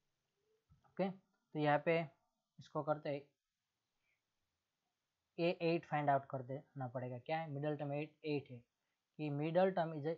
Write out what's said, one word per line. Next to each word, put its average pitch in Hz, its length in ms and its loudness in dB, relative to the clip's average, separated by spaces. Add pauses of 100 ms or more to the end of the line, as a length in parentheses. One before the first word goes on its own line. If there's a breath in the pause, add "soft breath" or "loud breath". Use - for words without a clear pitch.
(840)
ओके, 190 240 0
तो - 500 -10
यहाँ 147 260 6
पे 165 140 4 (600)
इसको - 240 -6
करते 151 260 -2
हैं, 143 120 -4 (2250)
A 175 280 2
eight 165 200 2
find 147 240 0
out 135 220 4
कर 131 140 -6
देना 135 440 -8
पड़ेगा। 123 300 -6
क्या 156 200 -4
है, 160 120 -8
मिडल 147 240 -2
टर्म 143 180 -4
एट, 151 320 -6
एट 147 260 -2
है 120 120 -16 (560)
कि 151 140 -4
middle 170 440 2
term 165 220 -2
is 139 80 -6
a 165 100 -2